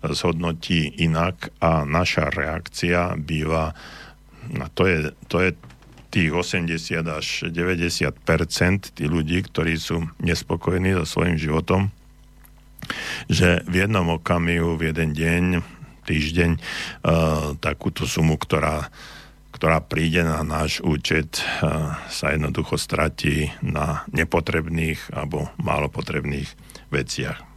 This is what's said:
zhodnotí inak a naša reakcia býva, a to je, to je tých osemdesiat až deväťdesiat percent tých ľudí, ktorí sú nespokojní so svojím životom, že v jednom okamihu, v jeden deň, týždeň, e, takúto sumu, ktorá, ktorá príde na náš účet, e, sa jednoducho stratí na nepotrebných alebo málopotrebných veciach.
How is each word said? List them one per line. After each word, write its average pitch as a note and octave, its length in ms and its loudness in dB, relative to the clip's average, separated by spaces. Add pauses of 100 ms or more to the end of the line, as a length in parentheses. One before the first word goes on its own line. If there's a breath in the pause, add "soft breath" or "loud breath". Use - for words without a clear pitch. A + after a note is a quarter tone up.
zhodnotí E2 960 0
inak E2 480 0 (120)
a D#2+ 260 4
naša D#2+ 420 2
reakcia F2 880 -2
býva, D#2 560 -2 (840 loud breath)
a - 160 -4
to F#2+ 160 4
je, E2+ 80 4 (320)
to - 100 0
je F#2 100 4 (640)
tých E2 240 2
osemdesiat E2+ 720 -2
až - 400 -6
deväťdesiat E2+ 800 0
percent F2 640 2
tých E2 160 -4
ľudí, D#2+ 400 2
ktorí D#2+ 320 0
sú E2 400 -4
nespokojní F2 800 0
so D#2+ 80 -2
svojím E2+ 320 2
životom, E2 480 2 (1400 loud breath)
že F2 320 4
v F#2 240 2
jednom E2+ 320 2
okamihu, E2+ 560 2
v D#2+ 160 0
jeden D#2 240 0
deň, E2 280 2 (600 loud breath)
týždeň, D#2+ 540 2
e, - 20 -4 (1040 loud breath)
takúto D#2 400 -2
sumu, D#2+ 320 2
ktorá, D2+ 560 0 (640 loud breath)
ktorá E2 240 4
príde E2 480 2
na D#2+ 160 0
náš D#2 400 0
účet, D#2 560 0
e, - 40 -4 (680 loud breath)
sa - 240 -2
jednoducho D2+ 400 0
stratí D2+ 880 0
na D2 480 -2
nepotrebných D#2+ 1040 0
alebo D2+ 320 -4 (160)
málopotrebných D2 840 -2 (420 loud breath)
veciach. C2 480 -4 (180)